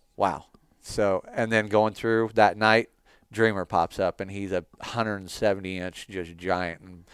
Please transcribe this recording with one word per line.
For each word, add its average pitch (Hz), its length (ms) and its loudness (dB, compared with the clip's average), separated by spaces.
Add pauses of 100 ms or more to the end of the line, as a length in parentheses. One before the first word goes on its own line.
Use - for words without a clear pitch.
(160)
"Wow." 90 300 -2 (360)
So, 98 500 0
and 117 180 -2
then 110 180 2
going 107 260 2
through 113 400 0
that 104 220 6
night, 110 320 4 (440)
Dreamer 104 320 2
pops 85 360 0
up, 92 200 0
and 95 80 -8
he's 98 220 -8
a 90 140 -2 (160)
hundred 104 500 -6
seventy 95 480 -2
inch 90 300 -10
just 87 280 -8
giant. 90 440 -2
And 90 320 -20